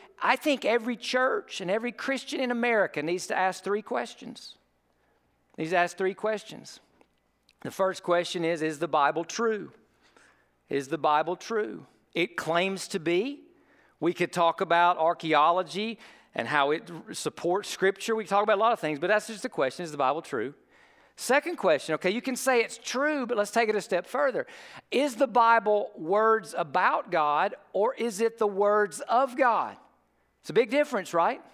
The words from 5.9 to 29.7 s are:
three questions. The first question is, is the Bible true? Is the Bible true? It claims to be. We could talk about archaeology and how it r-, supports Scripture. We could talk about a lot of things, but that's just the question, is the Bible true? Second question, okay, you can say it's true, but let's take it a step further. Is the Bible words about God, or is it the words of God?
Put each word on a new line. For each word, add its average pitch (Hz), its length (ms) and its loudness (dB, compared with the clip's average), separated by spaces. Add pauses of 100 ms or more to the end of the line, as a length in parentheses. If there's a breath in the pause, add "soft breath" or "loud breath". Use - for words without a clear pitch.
three 190 180 -2
questions. - 680 -8 (800)
The 117 100 -10
first 190 320 -2
question 175 400 0
is, 165 180 0
is 156 180 -4
the 160 100 -2
Bible 151 340 2
true? 214 480 -4 (960 soft breath)
Is 135 220 -4
the 160 80 -4
Bible 156 400 2
true? 139 480 -6 (280)
It 170 240 -2
claims 180 520 -2
to 196 100 -4
be. 180 420 -2 (580 soft breath)
We 170 140 0
could - 180 -2
talk 170 300 2
about 175 360 4
archaeology 170 1000 2 (340 loud breath)
and 117 140 -4
how 147 240 2
it 165 180 -4
r-, 165 240 -14
supports 175 560 -4
Scripture. 196 460 0
We 220 80 -4
could 170 60 -10
talk 202 140 2
about 208 140 2
a 196 40 0
lot 226 100 4
of 226 80 0
things, 151 200 -2
but 170 80 -2
that's 208 200 2
just 214 160 -10
the 247 60 -4
question, 143 340 -2
is 160 80 -8
the 147 60 -12
Bible 143 240 0
true? 127 320 -6 (640 soft breath)
Second 294 420 0
question, 160 380 0
okay, 185 160 -2
you 233 100 -4
can 254 160 -6
say 247 240 2
it's - 160 -6
true, 285 480 -2
but 233 100 -4
let's 202 160 -2
take 226 160 2
it 214 80 0
a 196 60 0
step 180 240 -2
further. 247 420 -2 (420 loud breath)
Is 254 280 0
the 269 100 4
Bible 226 720 4
words 208 600 2
about 185 540 0
God, 160 440 2 (180)
or 214 220 2
is 226 260 -4
it 226 160 0
the 214 100 2
words 202 540 2
of 247 340 0
God? 196 400 2 (640)